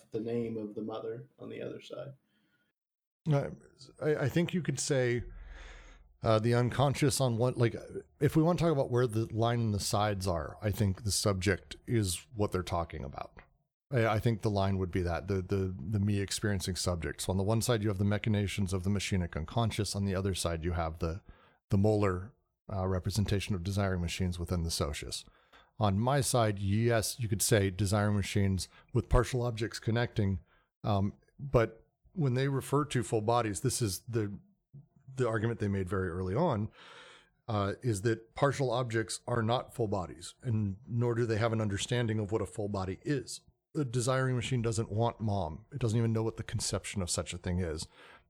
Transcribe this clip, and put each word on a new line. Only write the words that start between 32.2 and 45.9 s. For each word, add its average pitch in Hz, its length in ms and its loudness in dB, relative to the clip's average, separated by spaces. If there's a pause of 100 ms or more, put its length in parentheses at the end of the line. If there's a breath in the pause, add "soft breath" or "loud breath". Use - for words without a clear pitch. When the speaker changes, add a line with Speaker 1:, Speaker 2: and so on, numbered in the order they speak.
Speaker 2:
they 135 120 2
refer 139 380 0
to 127 180 -2
full 110 180 0
bodies, 110 380 0
this - 220 0
is 101 260 -2
the, 110 240 -2 (840)
the 123 120 0
argument 113 320 0
they 104 80 0
made 98 220 0
very 95 200 -2
early 92 260 -4
on, 123 340 0 (800 loud breath)
uh, 104 340 0
is 104 220 0
that 113 320 0
partial 139 360 2
objects 113 560 -2
are 117 140 0
not 117 320 0
full 117 140 0
bodies, 87 560 -6
and 107 320 0 (120)
nor 120 280 0
do 120 100 0
they 110 120 0
have 113 160 2
an 110 80 0
understanding 110 580 0
of 104 120 -4
what 107 100 0
a 98 40 -2
full 104 240 -6
body 95 340 -4
is. - 380 -4 (320)
The 156 100 -2
desiring 127 520 0
machine 123 260 -2
doesn't 113 300 -2
want 117 280 0
mom. 101 520 -2
It 127 80 -8
doesn't 113 180 2